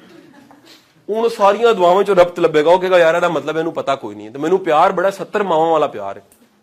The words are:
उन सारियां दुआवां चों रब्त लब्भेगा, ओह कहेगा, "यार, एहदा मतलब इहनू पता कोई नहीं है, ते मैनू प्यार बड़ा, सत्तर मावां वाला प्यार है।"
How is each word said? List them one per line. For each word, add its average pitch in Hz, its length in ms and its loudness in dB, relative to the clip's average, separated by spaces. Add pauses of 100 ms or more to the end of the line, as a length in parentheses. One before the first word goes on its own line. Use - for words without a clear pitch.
(1160)
उन 226 140 0
सारियां 220 460 2
दुआवां 180 300 4
चों 196 120 0
रब्त 175 220 -6
लब्भेगा, 156 320 2
ओह 180 100 4
कहेगा, 185 180 2
"यार, 165 160 4
एहदा 175 140 0
मतलब 151 280 -6
इहनू 160 140 -4
पता 139 240 -4
कोई 107 200 -10
नहीं 104 120 -16
है, 110 60 -18
ते 139 60 -14
मैनू 165 200 0
प्यार 175 340 2
बड़ा, 185 180 -2
सत्तर 190 320 -6
मावां 165 300 0
वाला 151 140 2
प्यार 101 300 -10
है।" - 80 -20 (380)